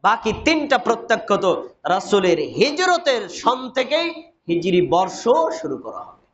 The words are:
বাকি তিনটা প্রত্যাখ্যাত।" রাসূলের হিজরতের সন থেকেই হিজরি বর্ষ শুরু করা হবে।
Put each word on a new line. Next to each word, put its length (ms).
বাকি 300
তিনটা 340
প্রত্যাখ্যাত।" 640
রাসূলের 540
হিজরতের 880
সন 420
থেকেই 600
হিজরি 400
বর্ষ 400
শুরু 140
করা 220
হবে। 220